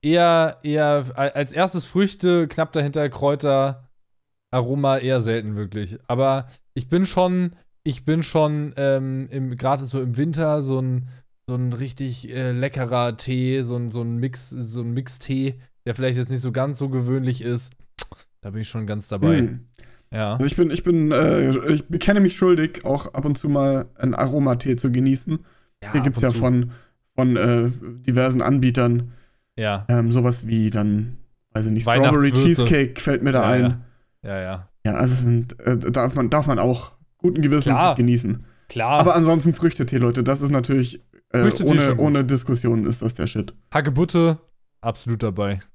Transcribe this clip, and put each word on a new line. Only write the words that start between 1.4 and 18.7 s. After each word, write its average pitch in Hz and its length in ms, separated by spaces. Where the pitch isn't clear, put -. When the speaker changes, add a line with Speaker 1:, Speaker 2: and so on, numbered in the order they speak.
Speaker 1:
erstes 180 320
Früchte, 175 640
knapp - 260
dahinter 147 360
Kräuter, 135 760
Aroma 135 460
eher 127 240
selten 110 340
wirklich. 104 520
Aber 135 400
ich 123 160
bin 180 160
schon, 180 500
ich 135 220
bin 160 180
schon, 151 540
ähm, 135 540
im, 127 240
gerade 135 300
so 131 160
im 123 160
Winter 151 440
so 135 180
ein, 127 280
so 123 80
ein 123 180
richtig, 127 600
äh, 127 180
leckerer 123 680
Tee, 127 460
so 120 120
ein, 120 140
so 120 120
ein 117 160
Mix, 127 320
so 120 320
ein 117 120
Mixtee, 131 680
der 117 100
vielleicht 127 220
jetzt 123 120
nicht 127 120
so 127 100
ganz 131 260
so 139 120
gewöhnlich 127 520
ist. 120 320
Da 101 100
bin 110 100
ich 107 80
schon 110 180